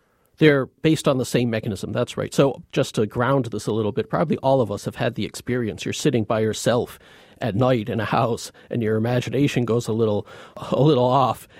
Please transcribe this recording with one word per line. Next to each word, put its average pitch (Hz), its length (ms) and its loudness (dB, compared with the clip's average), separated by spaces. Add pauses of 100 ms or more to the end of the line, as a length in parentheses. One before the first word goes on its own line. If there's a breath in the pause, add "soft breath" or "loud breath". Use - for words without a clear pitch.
(380)
They're 143 280 4
based - 420 -2
on 135 100 2
the 123 60 -2
same 120 260 0
mechanism, 110 420 -4
that's 120 240 -4
right. 104 160 -4
So - 380 2
just - 240 -2
to 110 120 2
ground 123 400 0
this 107 200 -8
a 120 60 -2
little 107 180 0
bit, 107 180 -4
probably 165 300 0
all 135 220 2
of 107 100 0
us 101 140 -6
have - 100 -6
had 120 220 -4
the 104 80 -4
experience. 120 600 -6
You're 104 80 -4
sitting 127 300 0
by 110 160 0
yourself 110 600 0 (400 loud breath)
at 110 140 -2
night 123 340 2
in 117 120 -2
a 104 40 -2
house 117 460 -2 (200 loud breath)
and 120 120 -2
your 110 140 0
imagination 123 680 0
goes 117 240 0
a 113 40 -2
little, 107 340 0 (300 loud breath)
a - 240 -2
little 131 240 6
off 127 440 2 (120)